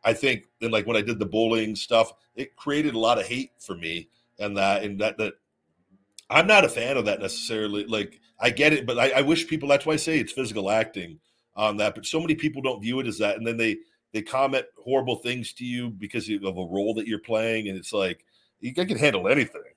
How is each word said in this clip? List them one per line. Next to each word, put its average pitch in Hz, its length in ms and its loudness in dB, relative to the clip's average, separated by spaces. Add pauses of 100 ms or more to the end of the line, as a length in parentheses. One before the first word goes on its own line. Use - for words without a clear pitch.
I 113 120 4
think, 127 340 -2 (140)
and, 117 100 -2
like, 107 160 0
when 113 80 0
I 107 60 2
did 107 180 -4
the 101 60 0
bullying 110 500 0
stuff, 113 360 2 (220)
it 139 220 -10
created 147 380 -2
a 113 40 -2
lot 113 200 4
of 95 80 -2
hate 123 340 -6
for 90 160 -10
me 85 320 -6 (320)
and 101 160 -4
that, 98 260 4
and 101 180 -6
that, 107 180 0
that 107 160 -2 (920)
I'm 165 200 4
not 202 160 8
a - 40 2
fan 131 280 -2
of 117 80 2
that 104 160 2
necessarily. 104 680 -4
Like, 107 340 -4 (200)
I 123 100 4
get 143 220 4
it, 135 120 0
but 120 140 0
I, 131 120 4
I 127 100 4
wish 160 260 2
people, 151 220 -4
that's 139 180 4
why 156 60 2
I 156 40 2
say 156 220 0
it's 107 140 -4
physical 107 360 -4
acting 101 520 -2 (340)
on 104 220 0
that, 104 180 0
but - 120 -12
so 160 120 -2
many 160 160 0
people 139 280 -4
don't 123 180 -2
view 120 200 -2
it 123 60 -4
as 104 120 -6
that. 104 180 2
And 113 100 -6
then 117 120 -2
they, 113 180 0 (360)
they 107 100 -4
comment 131 420 0 (180)
horrible 127 340 0
things 120 380 -6
to 123 100 -12
you 123 260 -6
because 101 380 -8
of 104 160 -4
a 92 220 -4
role 101 280 -2
that 107 120 -4
you're 107 120 -4
playing. 110 500 -2
And 95 80 -6
it's 90 160 -12
like, 95 320 -2 (360)
you, 127 180 -6
I 185 80 0
can 214 100 -4
handle 101 320 2
anything. 131 320 2 (160)